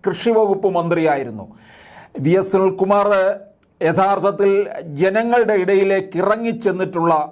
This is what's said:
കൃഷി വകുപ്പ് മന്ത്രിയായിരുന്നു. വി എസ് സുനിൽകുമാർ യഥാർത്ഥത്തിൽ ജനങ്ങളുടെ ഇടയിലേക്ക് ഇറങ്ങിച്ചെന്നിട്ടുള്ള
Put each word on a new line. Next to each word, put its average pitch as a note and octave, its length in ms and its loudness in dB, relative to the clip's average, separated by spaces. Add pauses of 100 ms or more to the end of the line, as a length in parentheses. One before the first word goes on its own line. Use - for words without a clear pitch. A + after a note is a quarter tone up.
കൃഷി F#3+ 320 -2
വകുപ്പ് G3 400 2
മന്ത്രിയായിരുന്നു. D3 680 -2 (800)
വി E3+ 160 4
എസ് F#3+ 120 -4
സുനിൽകുമാർ F#3+ 540 2 (800)
യഥാർത്ഥത്തിൽ G3 640 2 (500)
ജനങ്ങളുടെ A3 640 2
ഇടയിലേക്ക് F#3+ 600 0
ഇറങ്ങിച്ചെന്നിട്ടുള്ള F#3 880 -2 (200)